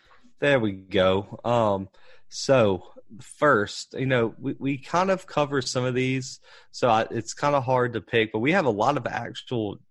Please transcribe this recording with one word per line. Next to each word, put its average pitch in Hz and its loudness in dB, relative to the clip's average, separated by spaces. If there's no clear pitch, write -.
There 139 2
we 107 0
go. 95 0
Um, 107 0
so 107 2
first, - 0
you 131 -4
know, 120 0
we, 135 -6
we 139 -4
kind 185 0
of 185 -4
cover 143 -2
some 127 -4
of 127 -2
these, 131 -4
so - 0
I, 110 4
it's 110 -6
kinda 143 0
hard 123 0
to 107 -6
pick, 113 0
but 110 -2
we 139 2
have 190 2
a 127 4
lot 113 2
of 131 -6
actual 110 -6